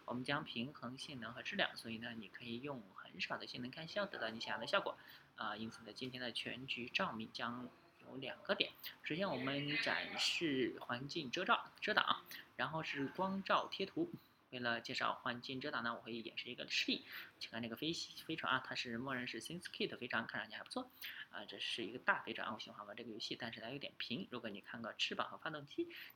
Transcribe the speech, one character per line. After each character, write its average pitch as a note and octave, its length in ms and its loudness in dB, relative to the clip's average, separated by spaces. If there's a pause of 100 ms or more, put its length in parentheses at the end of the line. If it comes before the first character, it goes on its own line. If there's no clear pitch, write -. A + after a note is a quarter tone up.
我 A#2+ 80 -2
们 B2 100 -2
将 C#3+ 180 2
平 C3 300 -2
衡 B2+ 240 -8
性 C3+ 240 -8
能 A2+ 140 -6
和 B2 80 -8
质 - 140 -2
量， - 200 6
所 A#2 140 -6
以 A2 80 -2
呢， A#2+ 160 -4
你 G#2+ 140 -8
可 - 160 -12
以 A#2+ 180 -4
用 C#3 200 -4 (120)
很 - 260 -8
少 D3+ 160 0
的 G#2 100 -4
性 C3 140 -6
能 B2 100 -2
开 D#3+ 160 -6
销 G3+ 200 0
得 - 120 -4
到 A2+ 120 2
你 A2+ 100 -4
想 A2 140 0
要 G#2+ 40 0
的 B2 80 -2
效 G3 140 6
果。 - 160 0 (400)
啊， G#2+ 180 0
因 A2 160 -2
此 - 120 -12
呢， A2 100 -10
今 C3 180 -4
天 B2+ 80 -6
的 B2 140 -2
全 A#2+ 340 -2
局 B2+ 220 0
照 F#3 240 4
明 A2 180 -4
将 B2 380 -2 (320)
有 B2+ 160 -10
两 C3 260 -6
个 G3+ 120 4
点。 - 180 8 (300)
首 - 120 0
先 F#3+ 160 2
我 C#3 60 2
们 C#3+ 420 2
展 F2 400 4
示 C3+ 640 6
环 B2 260 -2
境 C#3+ 240 -2
遮 F3+ 140 2
罩-， A3+ 260 4 (100)
遮 G#3 120 4
挡， - 300 6 (340)
然 C3 140 2
后 D#3+ 120 0
是 C#3 260 2
光 F#3+ 340 2
照 F3 280 6
贴 - 140 0
图。 E3+ 260 2 (400)
为 B2+ 100 -4
了 A#2 200 4
介 B2+ 140 -4
绍 A#2+ 180 4
环 A#2+ 300 0
境 C3 180 -4
遮 D3 100 -2
挡 A#2+ 140 0
呢， A#2 100 2
我 - 60 -6
会 A2+ 140 -6
演 A2+ 240 -6
示 - 100 -4
一 B2 60 -4
个 - 160 -6
示 - 200 4
例。 - 140 2 (340)
请 - 120 -8
看 A2+ 120 -2
这 A#2 60 0
个 A2+ 80 -4
飞-， D#3 160 0 (320)
飞 D#3+ 100 -2
船 - 160 2
啊， B2+ 160 6
它 B2+ 80 -4
是 A#2+ 220 -2
默 C3+ 180 -2
认 B2 140 -2
是 A2+ 140 -4
Synskit F3 560 -2
飞 B2 100 -4
船， A2+ 180 2
看 A#2+ 140 -2
上 A2 100 -4
去 A2 60 -8
还 A2 80 -6
不 - 60 -12
错。 C4 200 -4 (400)
啊， G#2 140 -6
这 G2+ 140 -10
是 - 260 0
一 G#2 80 -2
个 B2+ 60 -4
大 D#3+ 240 4
飞 A2+ 100 -4
船， F#2 180 -2
我 G#2+ 80 -4
喜 A2+ 120 -8
欢 G#2 160 -10
玩 G#2 100 -8
这 A#2 80 -6
个 A#2 60 -8
游 G#2+ 80 -6
戏， - 200 -4
但 A#2 140 -4
是 A#2 80 -8
它 A2 80 -6
有 C3+ 80 -4
点 - 220 -8
平。 - 320 -2
如 B2 100 -4
果 A2+ 80 -4
你 G2+ 140 -8
看 - 180 -8
过 A2 140 -4
翅 - 200 0
膀 - 140 0
和 - 80 -10
发 - 140 -4
动 D3 160 -6
机， F4 200 -2 (300)